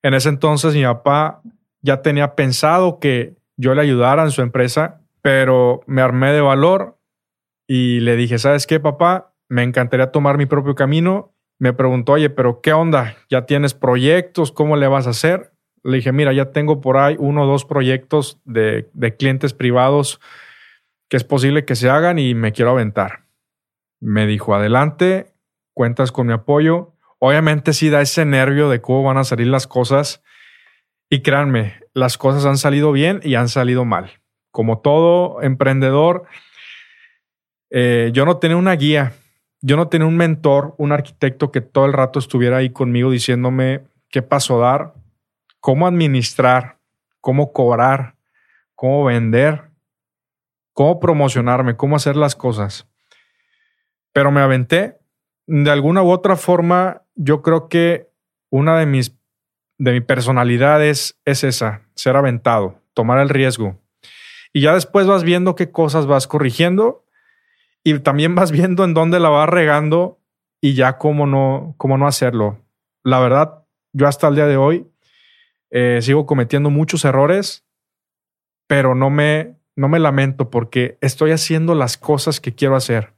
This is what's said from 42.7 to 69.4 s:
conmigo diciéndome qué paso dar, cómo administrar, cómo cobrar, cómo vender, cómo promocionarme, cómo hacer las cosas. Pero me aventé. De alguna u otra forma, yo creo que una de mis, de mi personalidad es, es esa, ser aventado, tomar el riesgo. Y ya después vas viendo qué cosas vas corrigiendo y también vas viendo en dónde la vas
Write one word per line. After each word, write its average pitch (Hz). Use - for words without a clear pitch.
conmigo 123
diciéndome 131
qué 131
paso 135
dar, 135
cómo 139
administrar, 131
cómo 135
cobrar, 127
cómo 139
vender, 123
cómo 156
promocionarme, 127
cómo 143
hacer 143
las 143
cosas. 107
Pero 139
me 143
aventé. 135
De 147
alguna 147
u 175
otra 185
forma, 180
yo 147
creo 165
que 170
una 151
de 160
mis, 135
de 127
mi 123
personalidad 127
es, 151
es 139
esa, 117
ser 131
aventado, 117
tomar 123
el 139
riesgo. 120
Y 143
ya 151
después 190
vas 190
viendo 180
qué 175
cosas 156
vas 135
corrigiendo 170
y 151
también 147
vas 180
viendo 180
en 170
dónde 170
la 165
vas 151